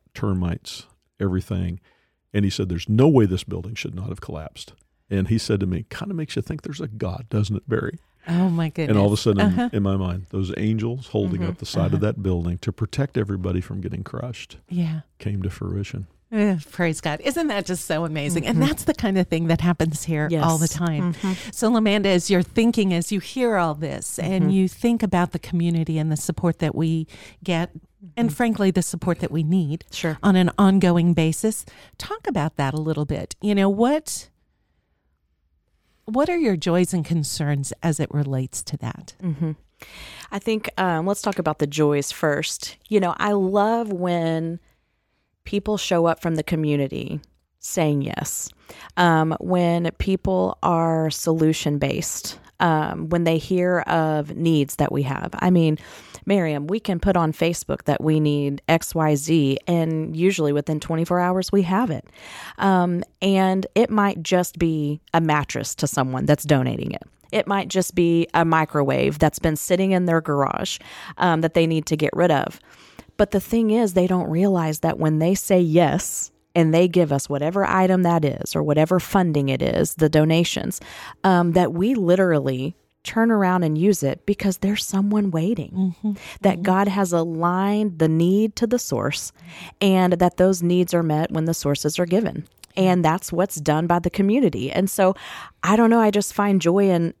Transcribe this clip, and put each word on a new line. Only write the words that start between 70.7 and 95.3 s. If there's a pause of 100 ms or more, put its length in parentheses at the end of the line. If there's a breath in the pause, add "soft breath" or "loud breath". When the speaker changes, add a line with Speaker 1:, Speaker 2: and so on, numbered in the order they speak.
Speaker 3:
um,
that
they
need
to
get
rid
of. (580 loud breath)
But
the
thing
is,
they
don't
realize
that
when
they
say
yes (240)
and
they
give
us
whatever
item
that
is
or
whatever
funding
it
is,
the
donations, (420 loud breath)
um,
that
we
literally (300)
turn
around
and
use
it
because
there's
someone
waiting,
Speaker 2:
Mm-hmm. (300 loud breath)
Speaker 3:
that
Speaker 2:
Mm-hmm.
Speaker 3:
God
has
aligned
the
need
to
the
source (480 loud breath)
and
that
those
needs
are
met
when
the
sources
are
given. (320)
And
that's
what's
done
by
the
community.
And
so, (480 loud breath)